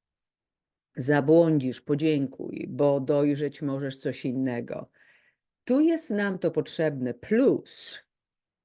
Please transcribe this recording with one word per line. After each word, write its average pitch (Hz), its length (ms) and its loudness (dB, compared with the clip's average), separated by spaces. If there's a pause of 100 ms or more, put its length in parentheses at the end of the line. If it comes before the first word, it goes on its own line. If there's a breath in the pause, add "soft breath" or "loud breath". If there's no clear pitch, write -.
(960)
Zabłądzisz, 147 840 4
podziękuj, 143 880 -2
bo 139 320 2
dojrzeć 143 600 0
możesz 139 340 -6
coś - 280 -8
innego. 127 680 -4 (760 soft breath)
Tu 254 160 2
jest 330 300 2
nam 202 280 -2
to 170 120 0
potrzebne, 143 640 -2
plus - 880 0 (640)